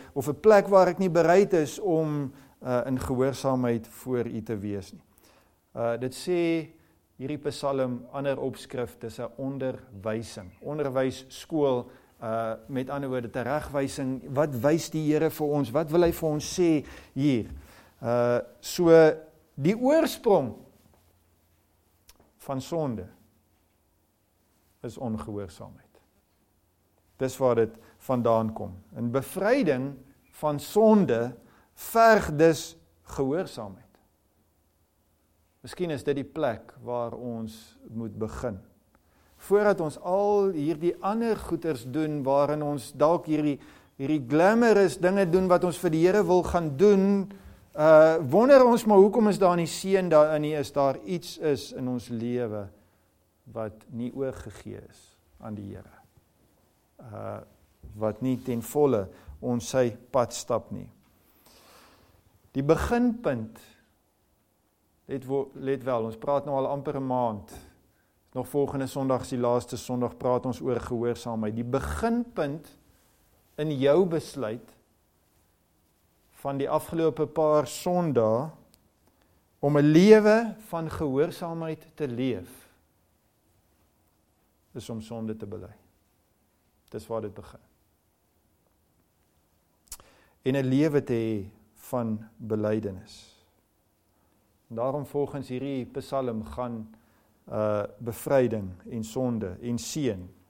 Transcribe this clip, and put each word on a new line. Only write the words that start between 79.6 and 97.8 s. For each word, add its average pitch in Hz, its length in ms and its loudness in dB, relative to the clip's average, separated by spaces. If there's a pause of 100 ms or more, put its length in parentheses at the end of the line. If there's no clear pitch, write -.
'n 147 140 6
lewe 214 640 8 (140)
van 165 200 -6
gehoorsaamheid 160 1080 -4
te 151 120 -6
leef, 120 640 -6 (2000)
is - 160 -14
om 113 120 -10
sonde 110 340 -10
te 110 100 -12
bely. 101 300 -16 (1120)
Dis 113 180 -14
waar 113 140 -6
dit 104 120 -12
begin. - 260 -20 (2750)
En 131 120 0
'n 135 100 0
lewe 143 380 2
te 139 100 -4
hê 110 360 -4 (240)
van 113 640 -6
belydenis. 107 960 -6 (1300)
En 117 60 -14
daarom 131 300 -4
volgens 143 420 -6
hierdie 127 380 -6
Psalm 127 600 -6
gaan, 117 500 -10 (560)
uh, 107 320 -2 (140)